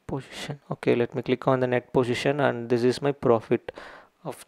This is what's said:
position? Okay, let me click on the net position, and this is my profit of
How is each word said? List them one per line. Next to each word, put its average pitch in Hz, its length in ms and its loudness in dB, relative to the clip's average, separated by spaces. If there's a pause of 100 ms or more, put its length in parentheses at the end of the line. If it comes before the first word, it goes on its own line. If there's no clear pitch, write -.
position? - 540 -10 (100)
Okay, - 240 2
let 120 200 0
me 117 80 -4
click 127 260 0
on 131 120 4
the 127 60 2
net 123 260 -2
position, 135 480 0
and 120 280 -2
this 120 160 2
is 123 160 2
my 143 120 -2
profit 120 600 0 (520)
of - 240 -14